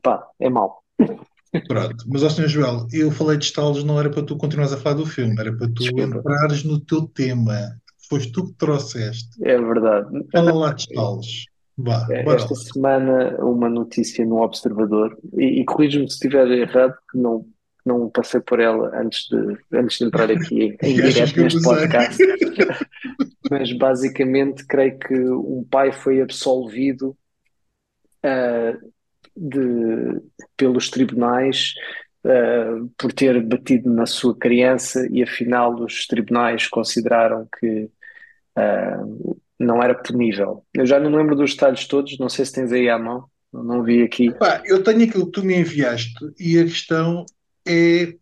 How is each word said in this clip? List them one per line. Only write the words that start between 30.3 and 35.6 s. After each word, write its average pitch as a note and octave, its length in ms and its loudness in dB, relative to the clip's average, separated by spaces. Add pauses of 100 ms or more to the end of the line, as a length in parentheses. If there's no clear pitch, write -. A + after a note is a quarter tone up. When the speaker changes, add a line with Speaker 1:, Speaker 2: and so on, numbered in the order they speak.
Speaker 1:
pelos B2+ 340 2
tribunais, B2+ 840 0 (500)
eh, A#2+ 500 2 (220)
por A#2+ 160 -4
ter B2+ 300 4
batido B2 480 0
na A#2 160 2
sua A#2 300 0
criança B2+ 760 2
e B2 120 0
afinal A#2+ 600 0